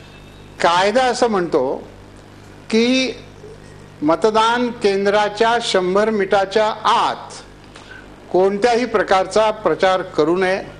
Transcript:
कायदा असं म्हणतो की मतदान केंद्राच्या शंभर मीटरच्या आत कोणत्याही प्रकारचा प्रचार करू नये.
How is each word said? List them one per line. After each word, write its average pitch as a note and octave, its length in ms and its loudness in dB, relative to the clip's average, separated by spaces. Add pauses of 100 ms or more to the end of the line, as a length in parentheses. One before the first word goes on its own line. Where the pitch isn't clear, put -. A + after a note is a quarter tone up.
(600)
कायदा G3 440 2
असं A#3+ 240 0
म्हणतो E3 600 -2 (800)
की A#3+ 440 0 (880)
मतदान A3 680 2
केंद्राच्या G#3 920 0
शंभर F#3+ 480 0
मीटरच्या G3+ 560 0 (180)
आत F3+ 480 0 (1000)
कोणत्याही G3+ 520 2
प्रकारचा G3+ 680 0
प्रचार F#3 520 0
करू E3 340 0
नये. F#3+ 260 -2 (180)